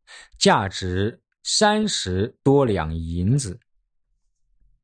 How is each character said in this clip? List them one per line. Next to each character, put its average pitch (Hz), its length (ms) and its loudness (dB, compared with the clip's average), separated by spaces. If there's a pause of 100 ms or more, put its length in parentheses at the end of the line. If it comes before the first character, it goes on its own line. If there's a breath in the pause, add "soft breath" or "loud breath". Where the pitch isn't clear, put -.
(380 loud breath)
价 131 320 2
值 95 520 -4 (220)
三 214 420 0
十 95 580 -4
多 139 200 4
两 82 320 -2
银 87 420 -2
子。 107 220 -8 (1200)